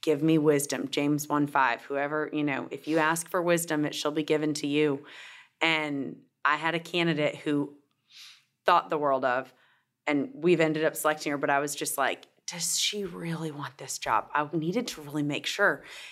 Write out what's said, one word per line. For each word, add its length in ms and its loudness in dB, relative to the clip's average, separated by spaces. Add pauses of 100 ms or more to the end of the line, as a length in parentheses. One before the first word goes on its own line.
"Give 200 2
me 160 6
wisdom." 520 2
James 400 0
one 180 2
five, 360 2
whoever, 500 -2
you 100 -2
know, 260 -2
"If 160 -10
you 120 0
ask 320 0
for 120 -2
wisdom, 440 2
it 100 -4
shall 160 -2
be 120 -2
given 320 0
to 120 -6
you." 380 2 (560)
And 560 0 (260)
I 140 4
had 180 0
a 40 0
candidate 580 0
who 380 -2 (880)
thought 240 4
the 80 -2
world 260 0
of, 300 0 (520)
and 280 0
we've 260 2
ended 240 2
up 140 0
selecting 340 0
her, 60 -2
but 120 -2
I 100 4
was 160 -4
just 220 -6
like, 300 -2 (180)
"Does 320 -4
she 280 -2
really 460 -6
want 260 -12
this 200 -10
job?" 360 0
I 180 0
needed 360 -2
to 140 -10
really 220 -4
make 220 -2
sure. 380 2 (280)